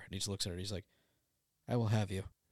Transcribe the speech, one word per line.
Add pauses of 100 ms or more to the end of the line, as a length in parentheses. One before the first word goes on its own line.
And
he
just
looks
at
her.
He's
like, (840)
"I
will
have
you. (280)